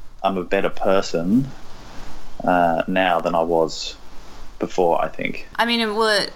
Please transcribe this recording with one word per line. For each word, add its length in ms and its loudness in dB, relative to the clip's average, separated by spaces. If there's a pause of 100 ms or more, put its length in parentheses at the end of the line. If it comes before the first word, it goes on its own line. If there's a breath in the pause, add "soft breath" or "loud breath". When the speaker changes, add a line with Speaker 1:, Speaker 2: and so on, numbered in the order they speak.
(220)
Speaker 1:
I'm 140 0
a 80 -2
better 260 2
person, 800 2 (960 loud breath)
uh, 420 4
now 340 2
than 140 0
I 80 4
was 540 0 (640 loud breath)
before, 460 2
I 40 -4
think. 380 -6 (100)
Speaker 2:
I 100 2
mean, 140 2
it, 140 0
well, 140 2 (140)
it, 120 -6